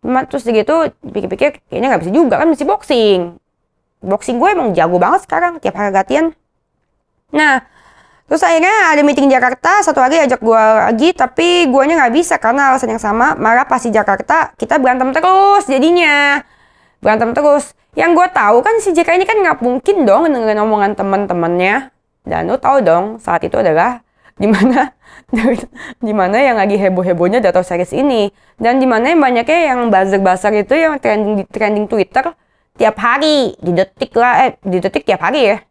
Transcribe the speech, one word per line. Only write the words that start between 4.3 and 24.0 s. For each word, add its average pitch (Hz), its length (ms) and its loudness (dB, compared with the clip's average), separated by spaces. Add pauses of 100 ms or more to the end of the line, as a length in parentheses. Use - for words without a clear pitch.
gue 285 160 2
emang 262 240 -2
jago 170 240 0
banget 269 240 0
sekarang, 339 400 -4
tiap 190 160 -6
hari 202 160 -2
latihan. 285 400 0 (960)
Nah, 294 320 2 (640)
terus - 160 0
akhirnya 349 480 2
ada 294 80 2
meeting 285 320 2
di 262 80 4
Jakarta, 285 400 0
satu 311 240 0
hari 277 160 2
ajak 254 240 0
gua 220 480 2
lagi, 285 240 0
tapi 339 560 0
guanya 277 320 2
nggak 247 160 2
bisa 339 160 0
karena 262 400 0
alasan 254 160 -4
yang 226 80 -6
sama, 226 400 0
marah 233 240 2
pas 262 160 -2
di 233 160 -4
Jakarta, 214 640 -2
kita - 160 -2
berantem 254 400 0
terus 381 560 2
jadinya. 285 720 2 (560)
Berantem 220 320 0
terus. 294 400 0 (240)
Yang 320 240 0
gua 359 80 2
tahu 233 320 2
kan 440 240 0
si 392 80 -2
J 330 160 0
K 330 80 2
ini 370 80 2
kan 427 160 0
nggak 339 240 -2
mungkin 269 400 0
dong 240 240 2
dengerin 220 400 -2
omongan 208 320 -2
teman-temannya. 190 960 -2 (320)
Dan 165 240 -4
lu 262 80 -2
tahu 269 240 0
dong, 190 400 0
saat 170 240 -2
itu - 80 -4
adalah 208 480 0 (300)